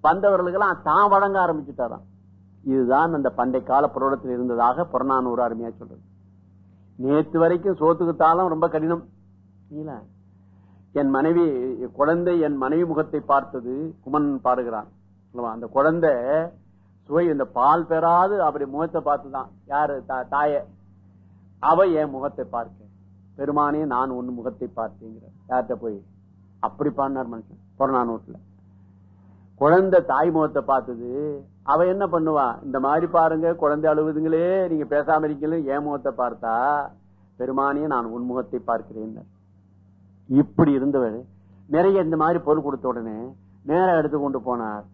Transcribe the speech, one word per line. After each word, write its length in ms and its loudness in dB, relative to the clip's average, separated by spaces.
வந்தவர்களுக்கெல்லாம் 800 2
தான் 260 4
வழங்க 320 4
ஆரம்பிச்சுட்டாராம். 640 -4
இதுதான் 480 2
அந்த 180 0
பண்டை 320 -2
கால 260 2
புராணத்தில் 420 -2
இருந்ததாக 540 0
புறநானூறு 580 0
அருமையா 340 -4
சொல்றது. 240 -20
நேத்து 420 0
வரைக்கும் 380 2
சோத்துக்கு 400 0
தாளம் 320 4
ரொம்ப 200 0
கடினம். 360 -2
இல்ல, 320 -12
என் 160 0
மனைவி, 680 0
குழந்தை 480 2
என் 160 0
மனைவி 280 0
முகத்தை 360 -4
பார்த்தது, 760 -2
குமன் 360 -2
பாடுகிறான் 460 -2
அல்லவா? 180 -6
அந்த 140 -12
குழந்தை 440 2
சுவை, 220 2
இந்த 180 0
பால் 420 2
பெறாது 560 2
அப்படி 240 0
முகத்தை 380 -4
பார்த்துதான். 420 -4
யாரு? 420 -2
தா-, 200 -6
தாயே. 340 0
"அவ 260 4
என் 260 0
முகத்தை 340 -8
பார்க்க, 280 -8
பெருமானே 480 0
நான் 260 -2
உன் 240 -8
முகத்தை 420 -8
பார்த்தேங்கிற." 500 -12
யார்கிட்ட 260 -2
போய்? 280 -8
அப்படி 300 -2
பாடினார் 400 -4
மனுஷன் 300 -16
புறநானூற்றுல. 560 0
குழந்தை 500 6
தாய் 260 2
முகத்தை 320 0
பார்த்தது. 800 -4
அவ 240 2
என்ன 200 0
பண்ணுவா? 580 0
"இந்த 160 -4
மாதிரி 260 0
பாருங்க, 480 2
குழந்தை 380 0
அழுவுதுங்களே, 760 0
நீங்க 160 -2
பேசாம 380 0
இருக்கீங்களே, 420 -4
என் 180 -2
முகத்தை 340 -4
பார்த்தா, 720 -2
பெருமானே 480 -2
நான் 180 -2
உன் 200 -8
முகத்தை 360 -6
பார்க்கிறேன்." 580 -6
இப்படி 460 4
இருந்தவர் 520 0
நிறைய 360 4
இந்த 140 0
மாதிரி 220 2
பொருள் 240 2
கொடுத்த 260 -4
உடனே 440 -8
நேரா 320 2
எடுத்து 220 0
கொண்டு 200 -4
போனார். 440 -6